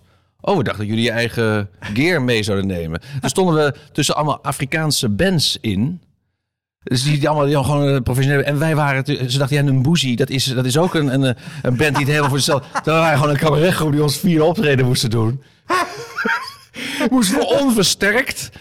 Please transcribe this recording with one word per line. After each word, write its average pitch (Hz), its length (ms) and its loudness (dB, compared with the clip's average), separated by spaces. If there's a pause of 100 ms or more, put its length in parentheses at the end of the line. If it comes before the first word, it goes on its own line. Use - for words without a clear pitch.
(420)
Oh, 196 160 0
we 135 60 0
dachten 98 180 -4
dat 104 100 -4
jullie 113 180 0
je - 20 0
eigen 110 580 -2 (100)
gear 135 420 0
mee 120 220 0
zouden 98 240 -2
nemen. 85 340 -6 (180)
Toen - 100 -4
stonden 185 260 2
we 147 180 2 (180)
tussen - 240 -2
allemaal 147 280 -2
Afrikaanse 147 640 -2
bands 143 520 0
in. 117 400 -2 (840)
Dus 127 200 -2
die, 147 160 0
die 151 100 0
allemaal, 147 180 2
die 147 100 2
allemaal 147 220 0
gewoon, 139 160 2
eh, 131 60 0
professioneel. 135 400 2
En 143 180 -2
wij 160 160 2
waren, 139 280 0
tu-, 131 260 -2
ze 131 80 -2
dachten, 139 200 0
ja, 143 140 2
een 131 100 2
boezie, 143 340 2
dat 131 140 0
is, 131 160 -2
dat 127 200 -2
is 131 120 0
ook 175 160 2
een, 147 200 0
een, 135 100 2
eh, 127 180 0 (200)
een 123 160 0
band 156 120 2
die 131 100 0
het 135 80 0
helemaal 147 220 2
voor 139 100 0
zichzelf. 135 220 0 (120)
<laughs> - 100 -4
Terwijl 156 120 2
wij 165 80 4
waren 156 140 4
gewoon 147 160 2
een 139 80 0
cabaretgroep 156 500 2
die 147 120 2
ons 143 140 0
vier 165 260 2
optreden 147 420 2
moesten 123 240 0
doen. 117 320 0 (260)
<laughs> 359 1400 -6
Moesten 247 280 2
we - 60 0 (160)
onversterkt 220 880 0 (120)